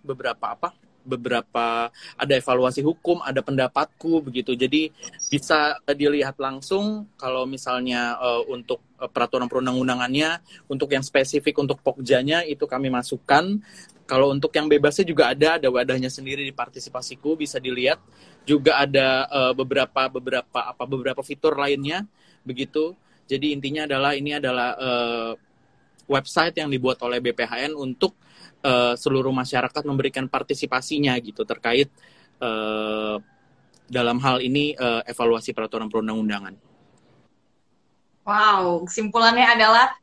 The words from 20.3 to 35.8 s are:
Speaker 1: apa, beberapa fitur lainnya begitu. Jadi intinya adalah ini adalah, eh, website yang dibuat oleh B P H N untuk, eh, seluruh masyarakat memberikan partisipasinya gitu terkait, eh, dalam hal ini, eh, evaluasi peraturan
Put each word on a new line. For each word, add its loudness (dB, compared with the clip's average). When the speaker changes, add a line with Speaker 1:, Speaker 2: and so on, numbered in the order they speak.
Speaker 1:
apa, -10
beberapa -4
fitur 0
lainnya -2
begitu. -4
Jadi -2
intinya -6
adalah 0
ini -4
adalah, -2
eh, -2
website 0
yang -4
dibuat -2
oleh -2
B 0
P -4
H -8
N -4
untuk, -2
eh, 4
seluruh 0
masyarakat -2
memberikan -2
partisipasinya -2
gitu -10
terkait, 0
eh, -4
dalam 0
hal 0
ini, -2
eh, -2
evaluasi -2
peraturan -6